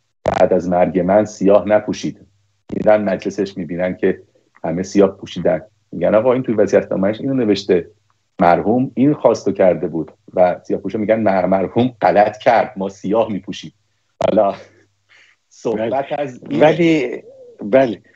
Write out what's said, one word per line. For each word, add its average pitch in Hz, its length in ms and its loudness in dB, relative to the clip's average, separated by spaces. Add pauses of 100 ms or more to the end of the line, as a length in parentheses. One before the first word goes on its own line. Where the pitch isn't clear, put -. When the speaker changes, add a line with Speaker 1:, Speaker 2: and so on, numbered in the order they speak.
(240)
Speaker 1:
«بعد 95 280 2
از 90 160 0
مرگ 90 300 2
من 95 260 2
سیاه 98 440 2
نپوشید.» - 520 -2 (540)
می‌رن 107 300 2
مجلسش 95 520 -4
می‌بینن 90 400 -6
که 92 260 -2 (420)
همه 85 180 -4
سیاه 98 340 2
پوشیدن، 90 460 -4 (300)
می‌گن 92 220 -2
«آقا 117 180 2
این 131 100 0
توی 120 120 -4
وصیت‌نامه‌اش 98 640 0
اینو 135 140 -4
نوشته، 101 560 0 (500)
مرحوم 87 540 2
این 143 200 2
خواستو 110 380 0
کرده 90 360 2
بود.» 78 240 -8 (220)
و 90 280 2
سیاه - 180 -6
پوشا 98 180 -8
می‌گن 110 220 0
«مر-، 95 260 0
مرحوم 95 540 0
غلط 104 380 2
کرد، 110 380 2
ما 98 120 -6
سیاه 107 440 -2
می‌پوشیم.» 98 400 -12 (560)
حالا 101 260 2 (920)
صحبت 113 580 -6
Speaker 2:
بله. 143 140 -8
Speaker 1:
از 127 200 -10 (100)
این 147 100 -2
Speaker 2:
ولی، 156 640 2 (400)
بله، 113 400 2 (140)